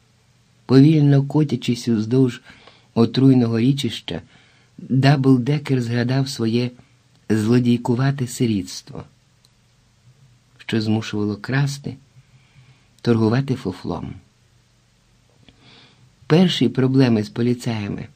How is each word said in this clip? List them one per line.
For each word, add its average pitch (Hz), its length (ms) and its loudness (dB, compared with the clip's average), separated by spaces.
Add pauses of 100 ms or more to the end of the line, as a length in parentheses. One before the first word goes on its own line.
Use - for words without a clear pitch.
(640)
Повільно 143 580 6
котячись 139 640 -2
уздовж 117 540 0 (520)
отруйного 117 640 2
річища, 120 640 -4 (560)
Даблдекер 135 1040 2
згадав 120 480 -2
своє 120 420 -2 (580)
злодійкувате 120 1000 0
сирітство, - 760 -6 (1500)
що - 240 -4
змушувало 107 540 -4
красти, 139 600 -6 (1040)
торгувати 120 540 0
фуфлом. - 580 -10 (2250)
Перші 156 420 2
проблеми 127 540 2
з 104 60 -10
поліцаями 117 880 -6